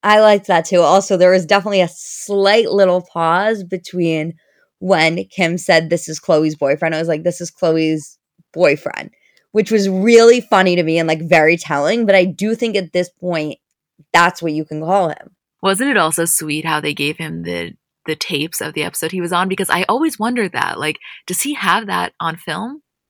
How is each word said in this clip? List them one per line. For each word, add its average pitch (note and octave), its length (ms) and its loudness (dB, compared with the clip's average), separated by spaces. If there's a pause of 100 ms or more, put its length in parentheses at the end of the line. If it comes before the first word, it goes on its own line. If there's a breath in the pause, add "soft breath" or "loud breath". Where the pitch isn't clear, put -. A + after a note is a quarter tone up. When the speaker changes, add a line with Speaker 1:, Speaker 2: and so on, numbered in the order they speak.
Speaker 1:
I G#3 180 6
liked G#3 260 4
that E3+ 180 2
too. F3+ 160 2
Also, F#3+ 360 2
there F3+ 160 6
was F#3 120 2
definitely G3+ 360 0
a F3 80 2
slight G3+ 800 0
little F#3 320 2
pause F3+ 640 -2
between E3+ 680 -4 (440)
when E3+ 460 0
Kim F3 340 -4
said, E3 320 2
"This - 180 -4
is D#3 120 -12
Chloe's D#3 340 0
boyfriend." D3+ 400 -2
I D#3 60 -4
was E3 80 -4
like, D#3+ 160 -4
"This E3+ 160 -2
is F3 100 -12
Chloe's D#3+ 680 -2 (360)
boyfriend," - 580 -2 (400)
which G#3+ 220 -2
was G3+ 160 2
really A3+ 520 6
funny F#3 360 2
to F3 80 2
me D#3+ 140 0
and, D#3+ 100 0
like, D#3+ 140 -2
very D#3+ 340 4
telling. E3+ 500 -2
But G3 80 4
I F#3 120 4
do G3+ 280 -4
think A3+ 220 -4
at F3+ 160 -6
this F3+ 160 -2
point, E3 500 -6 (540)
that's E3+ 300 2
what E3 100 -4
you D3+ 120 -4
can D3+ 160 -10
call F3 280 0
him. - 260 -12 (280)
Speaker 2:
Wasn't G3 280 0
it B3 60 2
also E3 280 0
sweet D#3 400 -4
how D#3+ 160 -2
they D3+ 140 -4
gave D3 240 -4
him D#3+ 240 -10
the, E2+ 300 -8 (340)
the D#3 80 -4
tapes D#3 460 -6
of D3+ 140 -10
the D3+ 100 -4
episode E3 260 -8
he F#3 100 -6
was E3+ 120 -6
on? F3+ 160 0
Because F#3+ 220 -4
I F3+ 180 0
always C#4+ 300 -2
wondered A3 340 -4
that, F2 260 -4
like, D3+ 200 -6 (280 loud breath)
does F3+ 160 -6
he C#4+ 120 -6
have G3+ 320 -2
that F3+ 340 -4
on E3 160 -6
film? G#3 460 -10 (280)